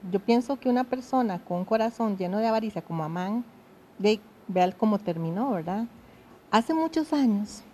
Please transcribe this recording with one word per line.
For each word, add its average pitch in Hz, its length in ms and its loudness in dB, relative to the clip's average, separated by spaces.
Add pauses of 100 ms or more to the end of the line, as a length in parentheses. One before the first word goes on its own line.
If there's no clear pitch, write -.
(120)
yo 196 80 2
pienso 247 400 2
que 254 100 -2
una 247 160 2
persona 247 580 -2
con 175 160 -4
un 185 60 -2
corazón 220 520 0
lleno 185 200 -2
de 226 100 0
avaricia 220 340 -2
como 165 220 -6
Amán, 185 400 -4 (560)
de, 214 200 4 (280)
vea 180 240 2
cómo 214 260 2
terminó, 175 540 -2
¿verdad? 185 340 -4 (680)
Hace 233 220 2
muchos 320 380 0
años 220 520 0 (100)